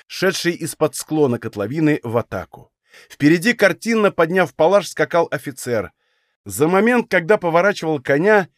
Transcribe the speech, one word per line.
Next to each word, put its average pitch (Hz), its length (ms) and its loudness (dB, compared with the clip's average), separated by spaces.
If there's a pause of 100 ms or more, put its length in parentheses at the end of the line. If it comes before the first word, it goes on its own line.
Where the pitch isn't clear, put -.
шедшие 180 480 -2
из-под 156 400 -4
склона 143 460 0
котловины 143 640 -2
в 113 120 -4
атаку. - 560 -8 (360)
Впереди, 170 440 2
картинно 208 580 0
подняв 170 440 0
палаш, 175 340 2
скакал 160 420 -2
офицер. 120 640 -6 (520)
За 101 240 -2
момент, 220 420 2
когда 185 260 2
поворачивал 170 640 0
коня, 180 580 2